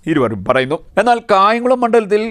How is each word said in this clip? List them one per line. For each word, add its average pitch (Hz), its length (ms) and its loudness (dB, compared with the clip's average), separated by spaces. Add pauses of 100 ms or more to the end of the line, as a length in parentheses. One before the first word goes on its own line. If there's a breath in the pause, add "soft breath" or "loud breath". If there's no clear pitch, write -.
(100)
ഇരുവരും 139 380 -2
പറയുന്നു. 131 280 -2 (240)
എന്നാൽ 240 180 2 (120)
കായംകുളം 233 520 2
മണ്ഡലത്തിൽ 220 480 0